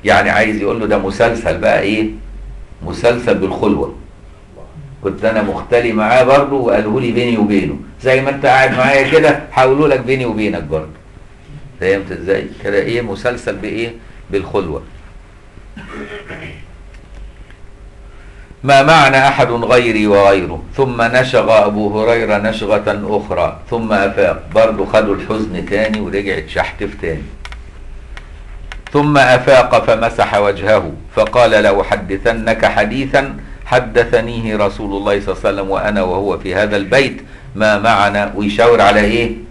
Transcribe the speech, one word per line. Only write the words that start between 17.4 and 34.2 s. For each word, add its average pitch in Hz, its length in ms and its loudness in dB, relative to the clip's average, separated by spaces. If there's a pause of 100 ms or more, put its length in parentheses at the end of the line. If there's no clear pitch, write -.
"ما 135 200 6
معنى 139 440 6
أحد 135 240 2
غيري 117 560 2
وغيره." 98 560 4 (120)
ثم 123 260 0
نشغ 113 640 4
أبو 104 360 -2
هريرة 110 360 2
نشغة 104 600 -2 (180)
أخرى 85 420 -2 (100)
ثم 113 240 -2
أفاق، 98 500 0 (120)
برضه 107 300 4
خدوا 104 300 2
الحزن 98 500 -6
تاني 107 340 -2
ورجع 95 380 -4
اتشحتف - 520 -6 (120)
تاني. 80 220 -6 (1700)
ثم 147 240 2
أفاق 127 680 4
فمسح 117 520 0
وجهه 98 540 0 (240)
فقال: 110 360 2
"لأحدثنك 104 1120 0
حديثا 131 720 0 (300)
حدثنيه 117 920 0